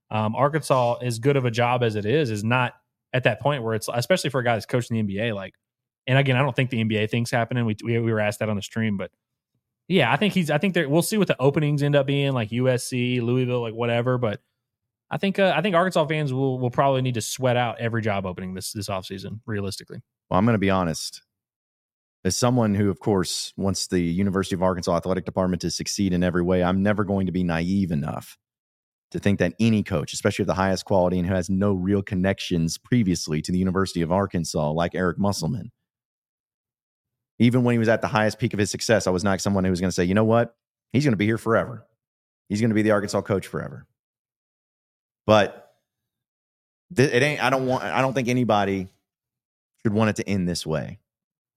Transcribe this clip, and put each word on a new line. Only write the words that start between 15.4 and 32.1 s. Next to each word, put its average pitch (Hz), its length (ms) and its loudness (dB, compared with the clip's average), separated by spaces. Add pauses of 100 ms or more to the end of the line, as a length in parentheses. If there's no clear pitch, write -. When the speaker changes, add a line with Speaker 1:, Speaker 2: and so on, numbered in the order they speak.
Speaker 1:
I 156 60 2
think 190 120 0
Arkansas 170 340 2
fans 151 260 -2
will, 131 260 0
will 123 120 -2
probably 139 300 2
need 127 120 -2
to 113 80 -4
sweat 123 340 0
out 120 240 -2
every 117 220 -2
job 101 240 -2
opening 92 300 -8
this, - 180 -10
this 101 160 -6
offseason, 98 560 -8
realistically. 101 560 -8 (280)
Speaker 2:
Well, 95 80 -2
I'm 98 80 -2
gonna 117 120 2
be 98 120 0
honest. 90 520 -4 (1040)
As 92 100 -2
someone 120 400 2
who, 104 140 2
of 90 100 -4
course, - 560 -2
wants 95 320 -4
the 92 140 0
University 92 540 -2
of 85 80 -4
Arkansas 92 340 0
Athletic 90 260 -2
Department 92 380 -2
to 87 100 -4
succeed 90 400 -4
in 87 120 0
every 90 180 0
way, 90 200 2
I'm 92 220 2
never 104 220 0
going 98 220 -2
to 87 40 -4
be 90 120 -2
naive 87 480 0
enough - 460 -6 (720)
to 87 80 -6
think 98 200 2
that 87 220 0
any 110 200 4
coach, 78 300 -4
especially - 320 -2
of 87 40 -4
the 80 80 0
highest 95 280 0
quality 90 360 2
and 87 80 0
who 98 60 0
has 92 160 -2
no 98 240 2
real 95 280 0
connections 90 760 -2